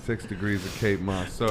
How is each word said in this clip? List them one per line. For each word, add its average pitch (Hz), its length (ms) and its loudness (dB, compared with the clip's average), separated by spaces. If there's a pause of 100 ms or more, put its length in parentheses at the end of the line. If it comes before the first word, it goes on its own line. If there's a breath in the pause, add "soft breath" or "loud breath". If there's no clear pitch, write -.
Six 113 220 -2
Degrees 101 380 0
of 98 140 -6
Kate 101 220 4
Moss. 92 320 -2
So, 117 180 0